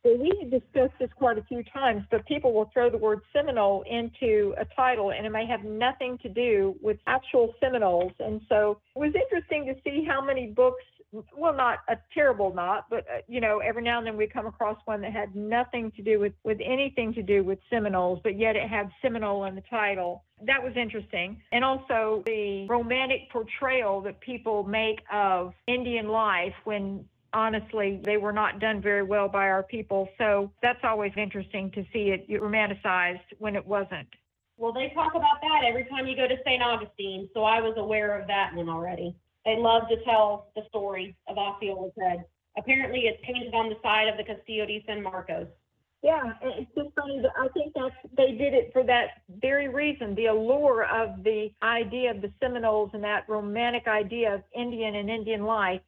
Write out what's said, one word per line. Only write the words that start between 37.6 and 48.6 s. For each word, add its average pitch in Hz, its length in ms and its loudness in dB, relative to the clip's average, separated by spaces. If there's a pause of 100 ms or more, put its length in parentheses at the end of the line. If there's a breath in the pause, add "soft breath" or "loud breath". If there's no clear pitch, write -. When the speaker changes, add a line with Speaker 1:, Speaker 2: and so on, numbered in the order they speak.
Speaker 2:
aware 208 420 0
of 185 80 -8
that 196 260 0
one 170 160 -6
already. 175 460 -6 (300)
They 220 120 2
love 226 320 4
to 226 60 4 (100)
tell 214 500 2
the 214 140 -6
story 196 460 -6 (120)
of 190 100 -8
Osceola's 196 600 -6
head. 180 240 -2 (320)
Apparently, 262 520 -2
it's 214 180 -2
painted 240 280 -8
on 226 160 2
the 214 120 -4
side 214 260 2
of 214 80 -2
the 214 80 -6
Castillo 214 420 -6
de 214 200 -8
San 208 160 -8
Marcos. 185 460 -8 (560)
Speaker 1:
Yeah, 277 380 2
it, 262 180 -4
it's - 160 -10
just 294 200 -4
funny 277 260 -4
that 247 160 4
I 262 100 0
think 302 260 -2
that's, 262 220 -4 (200)
they 262 180 6
did 262 200 0
it 240 180 4